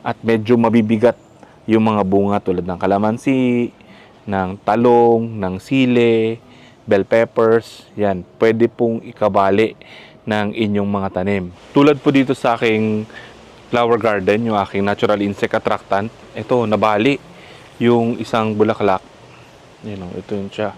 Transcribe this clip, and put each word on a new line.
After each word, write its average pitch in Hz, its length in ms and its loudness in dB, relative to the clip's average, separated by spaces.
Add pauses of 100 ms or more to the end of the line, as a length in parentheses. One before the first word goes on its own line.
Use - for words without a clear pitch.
at 123 240 -6
medyo 113 320 2
mabibigat 113 560 2 (560)
yung 110 160 4
mga 107 160 0
bunga 101 400 2
tulad 90 240 -4
ng 90 160 -8
kalamansi, 120 880 0 (560)
ng 95 400 -4
talong, 117 720 2
ng 92 240 -4
sili, 117 800 0 (480)
bell 98 160 2
peppers, 113 880 0
yan, 98 320 -4 (160)
pwede 113 240 2
pong 113 400 -4
ikabali 101 720 0 (480)
ng 107 240 -2
inyong 101 400 -2
mga 95 320 -4
tanim. 92 320 -4 (160)
Tulad 143 320 2
po 151 80 2
dito 135 240 2
sa 120 240 -2
aking 110 480 -2 (640)
flower 120 320 2
garden, 104 480 0
yung 107 80 0
aking 98 240 -2
natural 101 400 0
insect 101 320 -4
attractant, 104 560 -4 (240)
ito, 120 320 -2
nabali 107 560 0 (560)
yung 117 400 2
isang 110 400 -2
bulaklak. 104 480 0 (800)
Yan 101 180 -12
o, 90 140 -12
ito 95 160 -10
yun 98 160 -8
siya. 101 280 -6